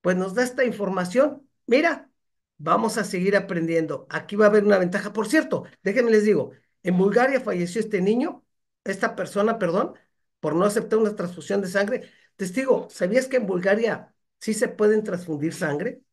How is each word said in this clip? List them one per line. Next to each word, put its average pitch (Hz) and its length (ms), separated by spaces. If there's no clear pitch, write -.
pues 185 140
nos 185 180
da 247 100
esta 254 200
información. 202 840
Mira, 294 440
vamos 208 400
a 202 60
seguir 196 320
aprendiendo. 165 760
Aquí 160 260
va 214 100
a - 20
haber 208 160
una 202 140
ventaja. 185 340
Por 214 160
cierto, 285 360
déjenme 226 300
les 214 120
digo, 180 280
en 180 160
Bulgaria 247 420
falleció 185 400
este 208 220
niño, 240 420
esta 196 320
persona, 208 420
perdón, 196 360
por 156 140
no 180 100
aceptar 220 340
una 214 180
transfusión 185 460
de 185 60
sangre. 202 420
Testigo, 208 540
¿sabías 247 380
que 254 100
en 214 80
Bulgaria 190 680
sí 214 140
se 226 140
pueden 214 360
transfundir 165 500
sangre? 165 480